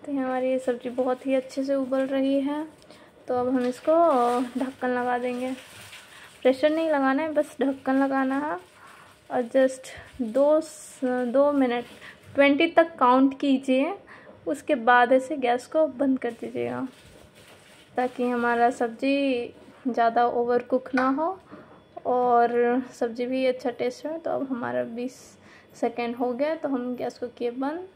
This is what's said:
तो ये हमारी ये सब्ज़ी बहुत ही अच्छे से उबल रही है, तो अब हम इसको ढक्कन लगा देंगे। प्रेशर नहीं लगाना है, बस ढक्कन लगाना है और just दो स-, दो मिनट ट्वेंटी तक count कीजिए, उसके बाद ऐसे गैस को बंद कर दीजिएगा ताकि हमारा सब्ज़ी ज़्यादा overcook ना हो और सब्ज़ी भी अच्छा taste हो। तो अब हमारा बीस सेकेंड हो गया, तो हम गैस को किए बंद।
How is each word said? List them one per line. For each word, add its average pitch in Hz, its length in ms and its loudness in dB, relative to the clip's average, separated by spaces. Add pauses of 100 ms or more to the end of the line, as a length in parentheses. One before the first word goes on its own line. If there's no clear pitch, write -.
तो 285 60 -8
ये 277 60 -2
हमारी 254 280 -2
ये 262 120 0
सब्ज़ी 247 320 -4
बहुत 254 360 -2
ही 269 80 0
अच्छे 262 300 -4
से 277 100 0
उबल 269 260 -2
रही 269 400 0
है, 294 280 -4 (600)
तो 254 60 -2
अब 247 140 0
हम 254 180 0
इसको 254 260 0 (680)
ढक्कन 262 280 -4
लगा 247 300 -2
देंगे। 247 340 -6 (920)
प्रेशर 262 280 4
नहीं 320 200 0
लगाना 277 320 2
है, 320 100 -4
बस 294 300 -2
ढक्कन 269 320 -2
लगाना 269 440 0
है 311 200 -6 (720)
और 254 120 0
just 262 380 2 (420)
दो 277 380 4
स-, - 440 -16
दो 254 480 2
मिनट 240 320 0 (500)
ट्वेंटी 277 320 4
तक 330 300 2
count 262 440 4
कीजिए, 269 540 0 (520)
उसके 302 280 -2
बाद 247 380 4
ऐसे 262 240 2
गैस 247 300 0
को 311 200 2
बंद 262 320 0
कर 240 120 -4
दीजिएगा 240 580 -6 (1080)
ताकि 254 320 -2
हमारा 240 420 2
सब्ज़ी 262 760 0 (420)
ज़्यादा 233 380 2
overcook 240 680 0
ना 262 140 2
हो 320 320 -2 (680)
और 240 760 2 (120)
सब्ज़ी 240 320 -4
भी 262 200 0
अच्छा 254 240 -2
taste 247 360 -6
हो। 320 120 -6
तो - 120 -6
अब 254 200 -4
हमारा 247 340 -4
बीस 240 300 -8 (600)
सेकेंड 240 420 -4
हो 247 160 -2
गया, 285 220 -2
तो 320 140 -8
हम 247 280 -4
गैस - 220 -8
को 247 100 -8
किए 240 220 -6
बंद। 294 440 -8